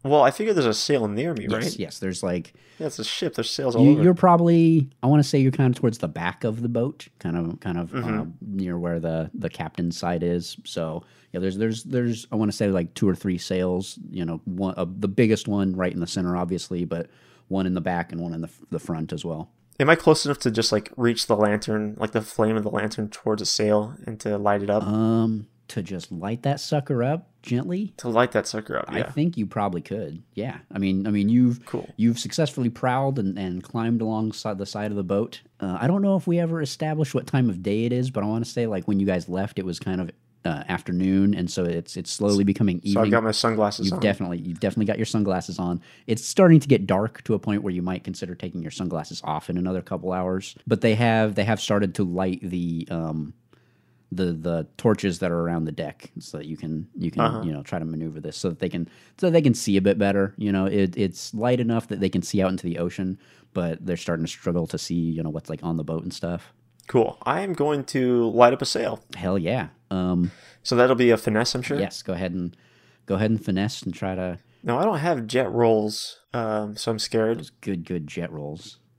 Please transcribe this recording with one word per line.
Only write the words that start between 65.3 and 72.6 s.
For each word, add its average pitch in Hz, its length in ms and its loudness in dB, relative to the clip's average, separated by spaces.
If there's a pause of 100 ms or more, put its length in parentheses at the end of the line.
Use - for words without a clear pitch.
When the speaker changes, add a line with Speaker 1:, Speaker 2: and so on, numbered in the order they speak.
Speaker 2:
like, 78 140 -10
on 82 140 -4
the 78 80 -4
boat 80 180 -6
and 90 100 -10
stuff. - 380 -8 (360)
Speaker 1:
Cool. - 360 2
I 147 180 -2
am 196 120 -4
going 143 320 0
to 123 460 2
light 120 200 8
up 131 100 -2
a 131 40 -2
sail. - 360 -4 (140)
Speaker 2:
Hell 95 240 0
yeah. 107 300 -2 (200)
Um, 90 420 2 (320)
Speaker 1:
So - 120 0
that'll 123 220 8
be 120 140 6
a 110 60 8
finesse, 113 380 0
I'm 127 60 -2
sure? 143 180 -4
Speaker 2:
Yes, 95 220 -6
go - 100 -8
ahead 87 220 -4
and, 87 220 -6 (500)